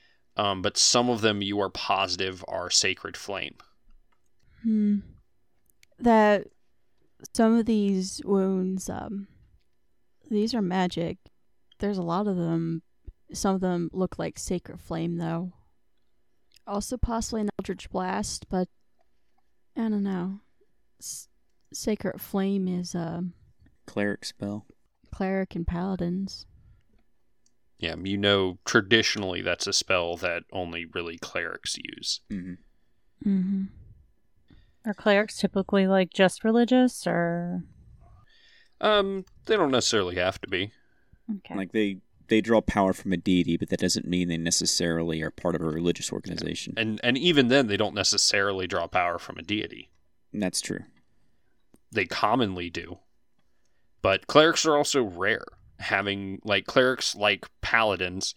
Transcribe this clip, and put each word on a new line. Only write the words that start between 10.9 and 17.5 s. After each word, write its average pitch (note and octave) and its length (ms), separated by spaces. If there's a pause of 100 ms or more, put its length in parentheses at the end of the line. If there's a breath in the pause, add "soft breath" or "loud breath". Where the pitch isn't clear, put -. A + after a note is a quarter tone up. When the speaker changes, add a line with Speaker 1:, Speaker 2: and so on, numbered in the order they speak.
Speaker 2:
There's G3+ 180
a F3+ 60
lot F3+ 240
of F#3+ 100
them. E3 460 (500)
Some F#3+ 220
of F#3 60
them F3 300
look F#3 260
like E3 220
Sacred - 400
Flame, E3+ 380
though. E3+ 360 (1120)
Also G#3 320
possibly A3+ 440
an G#3 80 (100)